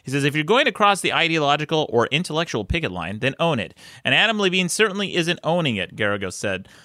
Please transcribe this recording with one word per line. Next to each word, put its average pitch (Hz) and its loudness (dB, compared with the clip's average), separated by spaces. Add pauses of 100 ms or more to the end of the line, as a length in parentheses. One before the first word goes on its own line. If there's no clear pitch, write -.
He 131 -12
says, 139 0
"If 143 0
you're 156 0
going 233 2
to 254 0
cross 202 2
the 160 0
ideological 151 0
or 117 4
intellectual 156 -2
picket 160 -2
line, 90 -6
then 131 -2
own 165 0
it." 85 -8 (320)
And 123 2
Adam 208 4
Levine 185 2
certainly 202 0
isn't 170 0
owning 156 0
it, 90 -6
Geragos 101 -2
said. 98 -6 (160)